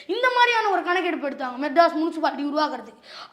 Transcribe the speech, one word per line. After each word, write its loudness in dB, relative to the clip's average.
இந்த 0
மாதிரியான 4
ஒரு 2
கணக்கெடுப்பு -2
எடுத்தாங்க -8
மெட்ராஸ் 4
முனிசிபாலிட்டி -2
உருவாக்குறதுக்கு. -4